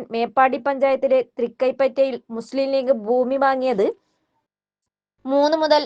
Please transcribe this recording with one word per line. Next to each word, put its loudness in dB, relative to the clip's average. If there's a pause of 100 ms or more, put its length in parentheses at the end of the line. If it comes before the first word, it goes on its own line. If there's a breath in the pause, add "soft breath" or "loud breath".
(100)
മേപ്പാടി 0
പഞ്ചായത്തിലെ 0 (160)
തൃക്കൈപ്പറ്റയിൽ -2 (140)
മുസ്ലിം -6
ലീഗ് 2 (120)
ഭൂമി 0
വാങ്ങിയത് 0 (1400)
മൂന്ന് 2
മുതൽ 2